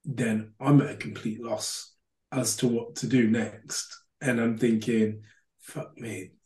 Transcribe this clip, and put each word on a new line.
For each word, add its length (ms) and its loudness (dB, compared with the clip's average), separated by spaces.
then 540 -2
I'm 220 6
at 100 0
a 60 -12
complete 460 -8
loss 520 -8
as 260 0
to 100 2
what 300 -2
to 100 -4
do 200 6
next. 600 -2
And 180 0
I'm 160 2
thinking, 680 2
"Fuck 380 -14
me, 320 -10